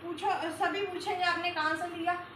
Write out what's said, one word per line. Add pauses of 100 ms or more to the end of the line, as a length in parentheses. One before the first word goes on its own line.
पूछो, (240)
सभी
पूछेंगे
आपने
कहाँ
से
लिया? (220)